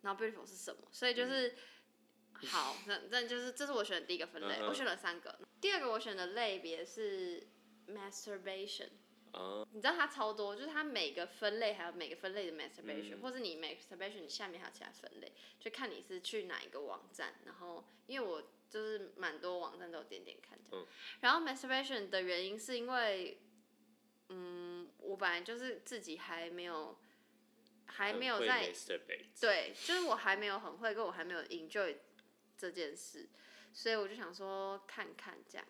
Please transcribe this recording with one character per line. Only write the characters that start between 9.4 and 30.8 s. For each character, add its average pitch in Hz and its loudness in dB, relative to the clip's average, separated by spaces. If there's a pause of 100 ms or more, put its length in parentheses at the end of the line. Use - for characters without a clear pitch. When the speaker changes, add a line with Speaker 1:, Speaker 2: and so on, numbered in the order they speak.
Speaker 1:
你 214 -8
知 240 6
道 339 6
它 311 6
超 226 0
多， 208 -2
就 240 -6
是 294 -4
它 302 0
每 202 2
个 175 -2
分 208 2
类 208 4
还 170 -4
有 170 -4
每 165 -6
个 156 -6
分 190 -4
类 196 -2
的 160 -6
masturbation， 151 -6
Speaker 2:
嗯。 202 -10
Speaker 1:
或 254 -4
是 254 -4
你 170 -2
masturbation 170 -6
下 - -4
面 175 -8
还 - -10
有 - -10
其 - -12
他 - -8
分 - -16 (100)
类， - -12 (260)
就 - -6
看 247 -4
你 175 -10
是 185 -6
去 208 -2
哪 175 -4
一 - -10
个 139 -6
网 101 -6
站。 117 -6 (100)
然 - -14
后， 175 -10 (220)
因 269 -4
为 226 2
我 160 -2 (280)
就 214 -4
是 214 -4
蛮 156 -2
多 180 0
网 165 -4
站 175 -8
都 165 -6
有 - -6
点 - -12
点 - -14
看 - -18 (120)
这 95 -6
样。 90 -6
Speaker 2:
嗯。 - -14 (320)
Speaker 1:
然 247 10
后 330 6
masturbation 262 2
的 190 4
原 180 2
因 202 -2
是 247 -2
因 240 0
为， 214 2 (920)
嗯， 175 -6 (100)
我 196 -2
本 190 4
来 170 4
就 226 -4
是 247 -4
自 233 -4
己 165 -6
还 170 -4
没 175 -6
有， 156 -4 (840)
还 202 2
没 240 2
有 226 6
在 233 8
Speaker 2:
很 - -
会 - 0
masturbate。 - -4
Speaker 1:
对， 202 6 (100)
就 339 4
是 370 6
我 302 6
还 196 6
没 208 0
有 196 2
很 180 -6
会， 220 2